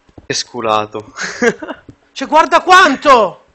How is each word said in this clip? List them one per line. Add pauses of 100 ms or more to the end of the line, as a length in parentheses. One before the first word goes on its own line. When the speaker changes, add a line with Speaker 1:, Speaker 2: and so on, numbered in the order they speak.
(260)
Speaker 1:
Che
sculato. (280)
<laughs> (300)
Speaker 2:
Cioè,
guarda
quanto! (100)